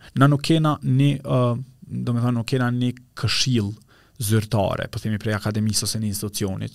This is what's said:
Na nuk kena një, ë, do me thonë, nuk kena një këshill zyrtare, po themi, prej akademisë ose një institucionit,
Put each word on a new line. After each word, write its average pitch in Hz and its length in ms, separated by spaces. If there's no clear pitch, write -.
Na 135 120
nuk 143 120
kena 160 300
një, 139 280
ë, 135 180
do 120 80
me 117 80
thonë, 120 160
nuk 113 100
kena 127 240
një 123 160
këshill 110 500
zyrtare, 101 640
po - 120
themi, 110 200
prej 107 140
akademisë 107 500
ose 110 140
një 107 100
institucionit, 104 640